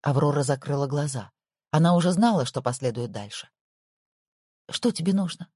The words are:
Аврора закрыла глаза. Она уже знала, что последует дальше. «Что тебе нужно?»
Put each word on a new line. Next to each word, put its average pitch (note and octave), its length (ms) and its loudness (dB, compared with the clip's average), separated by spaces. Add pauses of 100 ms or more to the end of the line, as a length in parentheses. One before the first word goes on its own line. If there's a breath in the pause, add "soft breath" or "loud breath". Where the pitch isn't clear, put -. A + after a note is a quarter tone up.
Аврора C#3+ 420 2
закрыла C#3 440 -2
глаза. C3+ 460 -4 (380)
Она E3+ 240 4
уже F3 160 4
знала, F#3+ 340 4
что - 160 -4
последует A#2+ 500 -4
дальше. G#2 380 -12 (1200)
«Что A3 220 0
тебе F3+ 220 -2
нужно?» F#3 420 -4